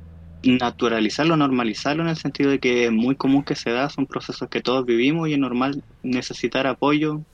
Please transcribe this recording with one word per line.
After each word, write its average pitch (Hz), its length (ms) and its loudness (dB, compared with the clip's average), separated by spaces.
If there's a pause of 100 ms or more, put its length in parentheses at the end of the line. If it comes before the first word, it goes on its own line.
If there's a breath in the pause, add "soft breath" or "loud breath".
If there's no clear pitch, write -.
(420)
naturalizarlo, 120 920 2
normalizarlo 139 680 0
en 165 80 0
el 160 60 -2
sentido 139 340 -2
de 135 100 0
que 123 260 2
es 117 60 0
muy 123 240 2
común 139 280 2
que - 120 -4
se - 140 -4
da, 131 180 0
son 135 180 -4
procesos - 420 -8
que 117 140 -4
todos 131 220 0
vivimos 139 440 2
y 151 60 0
es 143 40 2
normal 131 460 0 (180)
necesitar 127 640 -2
apoyo 151 680 0